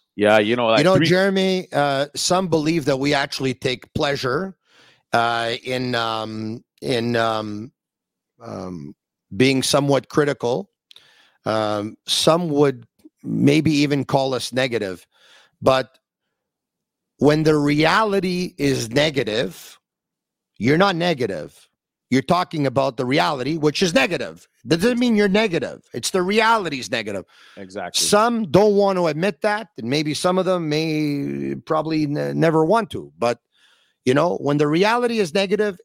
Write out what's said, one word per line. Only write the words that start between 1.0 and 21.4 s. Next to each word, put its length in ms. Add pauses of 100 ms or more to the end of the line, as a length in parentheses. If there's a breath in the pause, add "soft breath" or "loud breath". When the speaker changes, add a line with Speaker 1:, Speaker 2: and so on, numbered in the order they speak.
Speaker 2:
Jeremy, 680
uh, 420
some 340
believe 360
that 140
we 160
actually 400
take 400
pleasure, 640 (580 soft breath)
uh, 380 (100)
in, 320
um, 680 (200)
in, 340
um, 560 (680)
um, 520 (400)
being 280
somewhat 480
critical. 600 (760 soft breath)
Um, 500 (100)
some 440
would 360 (360)
maybe 500
even 320
call 300
us 180
negative. 540 (560 soft breath)
But 360 (1200)
when 260
the 120
reality 1000
is 320
negative, 880 (800)
you're 180
not 200
negative. 720 (420)